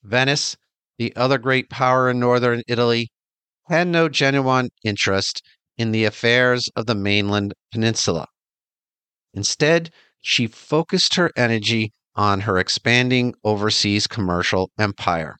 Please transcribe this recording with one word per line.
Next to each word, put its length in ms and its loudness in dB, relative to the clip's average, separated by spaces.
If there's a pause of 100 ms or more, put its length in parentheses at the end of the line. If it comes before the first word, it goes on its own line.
Venice, 560 -2 (400)
the 180 -6
other 220 2
great 320 -2
power 400 2
in 100 0
northern 480 2
Italy, 420 0 (600)
had 180 0
no 220 2
genuine 580 2 (160)
interest 580 -2 (360)
in 160 -2
the 100 2
affairs 720 2
of 100 -4
the 80 0
mainland 600 0 (180)
peninsula. 560 -2 (1040)
Instead, 560 0 (300)
she 280 -2
focused 680 -2
her 220 2
energy 560 0 (200)
on 280 0
her 180 0
expanding 840 0
overseas 640 0
commercial 720 -2
empire. 640 -4